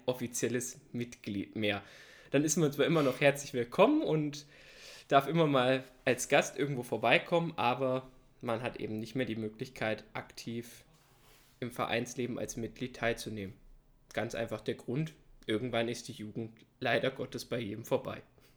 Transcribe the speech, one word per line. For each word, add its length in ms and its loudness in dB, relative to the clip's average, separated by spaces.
offizielles 720 -2
Mitglied 640 -6
mehr. 260 0
Dann 140 4
ist 120 0
man 140 4
zwar 140 2
immer 180 4
noch 200 2
herzlich 320 4
willkommen 480 4
und 420 0
darf 180 6
immer 200 4
mal 360 4
als 240 2
Gast 300 4
irgendwo 240 -2
vorbeikommen, 720 2
aber 500 0
man 200 -2
hat 140 -6
eben 220 -6
nicht 160 -8
mehr 100 0
die 100 -4
Möglichkeit, 800 -6
aktiv 720 -10
im 120 -6
Vereinsleben 680 -2
als 200 -6
Mitglied 380 -8
teilzunehmen. 580 -4
Ganz 220 -2
einfach 260 -4
der 140 -4
Grund, 400 -4
irgendwann 420 0
ist 200 -8
die 40 -10
Jugend 400 -8
leider 300 2
Gottes 360 -6
bei 120 -2
jedem 280 -6
vorbei. 340 -2